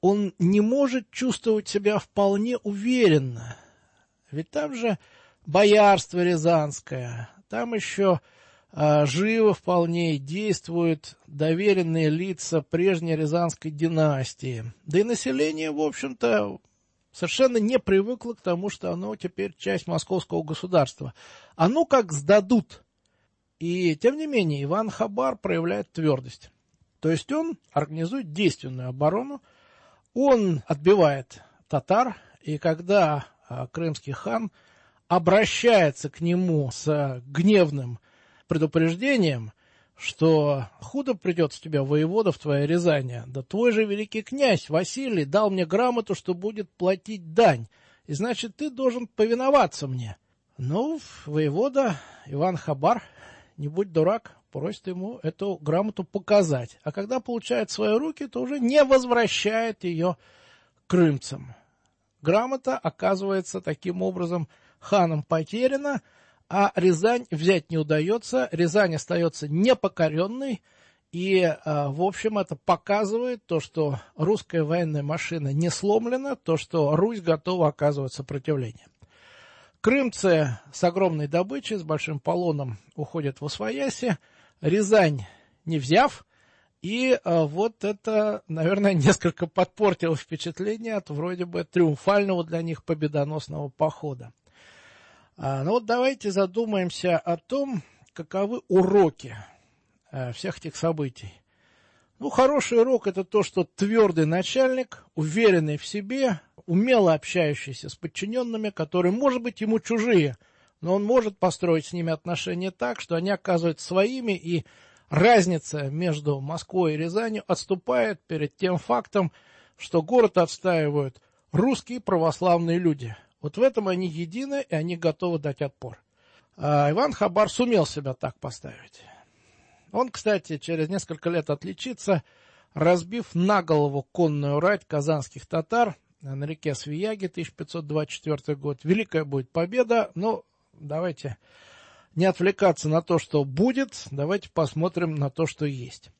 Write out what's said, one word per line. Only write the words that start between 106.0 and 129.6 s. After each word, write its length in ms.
умело 480
общающийся 760
с 60
подчинёнными, 720
которые, 420
может 300
быть, 180
ему 200
чужие, 580
но 80
он 100
может 340
построить 500
с 60
ними 200
отношения 560
так, 320
что 140
они 160
оказываются 560
своими, 460
и 320
разница 800
между 520
Москвой 520
и 40
Рязанью 500
отступает 800
перед 280
тем 220
фактом, 540
что 260
город 340
отстаивают 800
русские 500
православные 760
люди. 380
Вот 160
в 40
этом 260
они 200
едины, 600
и 60
они 200
готовы 440
дать 240
отпор. 360
А 360
Иван 220
Хабар 360
сумел 360
себя 280
так 260
поставить. 640